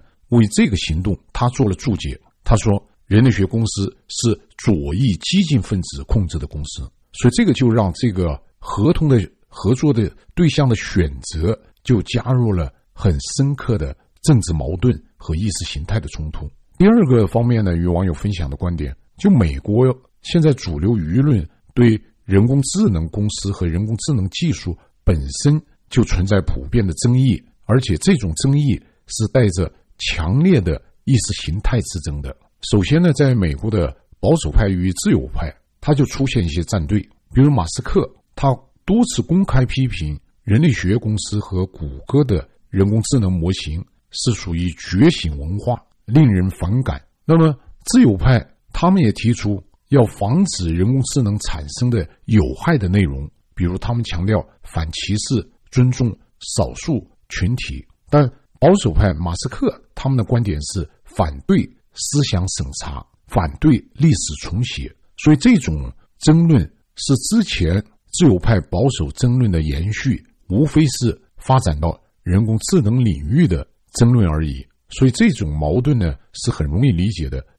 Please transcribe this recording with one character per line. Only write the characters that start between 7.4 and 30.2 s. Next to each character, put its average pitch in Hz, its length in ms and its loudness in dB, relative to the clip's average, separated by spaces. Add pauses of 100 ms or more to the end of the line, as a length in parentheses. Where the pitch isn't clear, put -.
个 170 100 4
就 120 160 2
让 110 240 2
这 120 180 -2
个 85 260 -2 (200)
合 123 340 0
同 156 160 0
的 131 100 4 (300)
合 - 260 -2
作 147 180 2
的 110 200 -2 (220)
对 175 140 2
象 143 200 2
的 113 80 2
选 82 340 -2 (120)
择 82 360 -4 (240)
就 107 200 0
加 120 300 -4
入 120 200 0
了 82 180 -2 (220)
很 87 240 0 (200)
深 139 180 0
刻 110 240 -4
的 69 180 -8 (260)
政 135 200 4
治 85 100 -6
矛 76 240 -4
盾 117 260 0 (140)
和 - 180 -8
意 101 140 -4 (100)
识 90 60 -8
形 73 200 -10
态 - 140 -2
的 76 100 -8
冲 78 220 -10
突。 - 180 -10 (300)
第 180 80 6
二 226 200 6
个 120 200 4
方 117 180 0
面 117 200 0
呢， 90 100 0
与 85 120 0
网 87 200 0
友 87 80 0
分 104 180 -4
享 80 160 -6
的 69 80 -8
观 87 200 -4
点， 71 200 -8 (220)
就 - 100 2
美 90 300 2
国 113 280 2 (360)
现 - 180 0
在 156 120 4
主 82 260 -6
流 104 180 2
舆 87 240 0
论 131 240 2 (300)
对 117 260 4 (240)
人 98 220 4
工 135 160 2
智 202 260 0
能 82 200 0
公 104 220 -4
司 - 200 -6
和 92 160 -4
人 85 180 -2
工 110 120 -4
智 143 180 -4
能 95 160 -2
技 135 220 -2
术 90 260 -8 (240)
本 85 180 2 (220)
身 147 180 2 (300)
就 117 140 2
存 92 200 0
在 98 180 2
普 - 280 -4
遍 113 160 0
的 87 80 -2
争 123 240 0
议， 131 240 2 (220)
而 117 160 2
且 87 160 -2
这 190 180 2
种 98 220 -2
争 139 200 0
议 139 240 0 (280)
是 - 240 -4
带 113 160 4
着 90 220 -2 (280)
强 85 400 -2